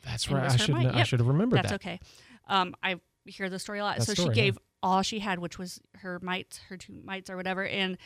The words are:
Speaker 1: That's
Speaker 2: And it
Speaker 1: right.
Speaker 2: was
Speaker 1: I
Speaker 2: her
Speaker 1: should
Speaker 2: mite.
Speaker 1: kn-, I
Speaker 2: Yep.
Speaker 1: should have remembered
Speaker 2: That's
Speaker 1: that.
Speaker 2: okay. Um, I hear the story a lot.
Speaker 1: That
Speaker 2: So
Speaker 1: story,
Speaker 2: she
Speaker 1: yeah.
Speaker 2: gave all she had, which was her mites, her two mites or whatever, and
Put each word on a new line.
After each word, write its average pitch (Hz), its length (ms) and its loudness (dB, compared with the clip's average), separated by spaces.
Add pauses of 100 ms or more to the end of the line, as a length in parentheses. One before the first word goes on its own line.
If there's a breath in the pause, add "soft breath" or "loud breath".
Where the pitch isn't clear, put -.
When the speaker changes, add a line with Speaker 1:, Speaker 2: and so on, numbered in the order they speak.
Speaker 1:
That's 120 220 -4
Speaker 2:
And - 60 0
it 143 40 4
Speaker 1:
right. 135 80 2
Speaker 2:
was 131 100 4
Speaker 1:
I 123 40 6
Speaker 2:
her - 60 4
Speaker 1:
should 147 100 2
Speaker 2:
mite. 123 80 2
Speaker 1:
kn-, 123 120 4
I - 40 4
Speaker 2:
Yep. - 80 6
Speaker 1:
should 123 140 2
have 117 80 4
remembered 202 320 4
Speaker 2:
That's 180 100 0
Speaker 1:
that. 196 100 -2
Speaker 2:
okay. 175 180 -8 (500 loud breath)
Um, 185 340 2
I 185 140 -2 (280)
hear 196 240 -6
the 185 100 -4
story 208 200 -6
a 208 60 -2
lot. 202 140 -2
Speaker 1:
That - 60 0
Speaker 2:
So 214 100 0
Speaker 1:
story, 165 200 2
Speaker 2:
she 107 60 6
Speaker 1:
yeah. - 60 4
Speaker 2:
gave - 120 2 (240)
all 190 200 4
she 214 180 -4
had, 196 180 -2
which 175 200 -8
was 180 220 -12 (200)
her 180 220 -10
mites, 185 360 -6 (100)
her 185 80 -14
two 185 280 -18
mites 190 260 -10
or 190 60 -8
whatever, 185 300 -2
and 185 400 -2